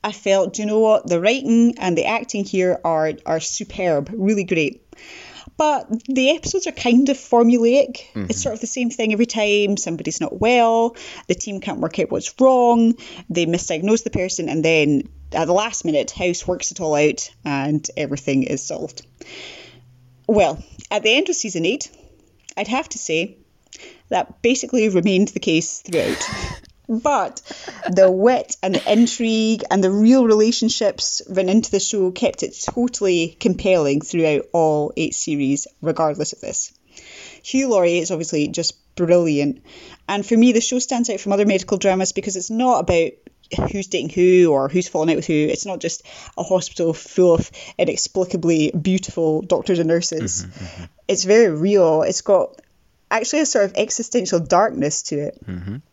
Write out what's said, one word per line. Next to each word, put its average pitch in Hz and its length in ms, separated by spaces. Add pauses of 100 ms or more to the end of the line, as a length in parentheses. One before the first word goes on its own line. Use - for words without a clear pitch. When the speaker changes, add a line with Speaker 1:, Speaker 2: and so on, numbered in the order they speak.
Speaker 1:
I 208 100
felt, 190 400
"Do 214 100
you - 20
know 214 140
what? 214 260
The 170 160
writing 233 560
and 180 180
the 165 100
acting 214 400
here 185 380
are, 160 280 (140)
are 160 140
superb, 165 760
really 202 320
great." 160 360 (760)
But 302 300 (200)
the 262 240
episodes 349 360
are 294 60
kind 254 360
of 269 80
formulaic. 240 800 (160)
Speaker 2:
Mm-hmm. 98 160
Speaker 1:
It's - 120
sort 226 140
of 220 60
the 226 60
same 247 220
thing 220 240
every 220 120
time. 208 520
Somebody's 170 420
not 170 200
well. 233 580 (300)
The 180 80
team 196 260
can't - 180
work - 200
out 156 120
what's - 300
wrong. 240 540 (340)
They 170 160
misdiagnose 175 580
the 226 60
person. 185 400
And 156 160
then 151 380 (300)
at 160 120
the 170 80
last 214 320
minute, 262 260
House 180 340
works 180 260
it - 100
all 156 140
out 147 340 (160)
and 143 500
everything 139 480
is - 200
solved. - 420 (1200)
Well, 180 360 (280)
at 208 120
the 190 120
end 370 140
of 320 60
season 180 300
eight, 240 240 (680)
I'd 202 100
have 262 220
to - 80
say 165 400 (720)
that - 320
basically 240 480
remained 185 400
the - 100
case - 420
throughout. 160 480
<laughs> - 320 (260)
But 240 540 (480)
the 185 220
wit 214 500
and 190 140
the - 180
intrigue 226 760
and 190 120
the 185 60
real 226 380
relationships 220 1000
run 190 220
into 220 220
the 202 80
show 185 320
kept - 320
it - 200
totally 190 760
compelling 165 640
throughout 160 420 (100)
all 156 420
eight - 200
series, 139 500 (160)
regardless 151 520
of - 80
this. - 300 (720)
Hugh 269 280
Laurie 175 280
is 160 140
obviously 156 380
just - 260 (200)
brilliant. 165 680 (440)
And 202 160
for 226 140
me, 240 140
the 226 100
show 247 160
stands 247 320
out 202 100
from 196 140
other 208 140
medical 190 320
dramas 190 320
because 196 240
it's 185 160
not 233 300
about 170 320 (580)
who's 196 160
dating 160 220
who 180 420
or 139 180
who's 180 180
falling 160 220
out 160 60
with 160 100
who. 170 80
It's 151 320
not 185 140
just - 240 (340)
a 170 60
hospital 175 500
full 180 400
of - 160 (300)
inexplicably 165 920 (100)
beautiful 165 640
doctors 175 380
and 165 80
nurses. 160 580
Speaker 2:
Mm-hmm, 92 200
mm-hmm. 85 180 (240)
Speaker 1:
It's 190 160
very 208 260
real. 160 540
It's - 180
got - 400 (480)
actually 226 300
a 302 80
sort 208 180
of 196 100
existential 202 640
darkness 170 720
to 147 60
it. - 320
Speaker 2:
Mm-hmm. 95 300 (160)